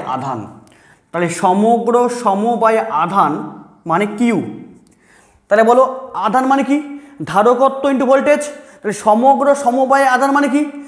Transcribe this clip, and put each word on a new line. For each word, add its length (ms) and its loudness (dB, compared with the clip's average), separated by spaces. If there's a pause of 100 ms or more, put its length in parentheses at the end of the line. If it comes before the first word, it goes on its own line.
(140)
আধান, 260 -8 (680)
তাহলে 180 -2 (140)
সমগ্র 520 2 (280)
সমবায় 580 0 (240)
আধান 280 0 (580)
মানে 160 0 (120)
কিউ। 200 0 (1120)
তাহলে 220 4
বলো 120 6 (440)
আধান 260 0
মানে 180 2
কি? 60 2 (540)
ধারকত্ব 520 2 (100)
into 180 0
voltage। 320 2 (360)
তাহলে 180 -6 (100)
সমগ্র 400 4 (180)
সমবায় 500 2
আধান 220 0
মানে 180 2
কি? 80 2 (260)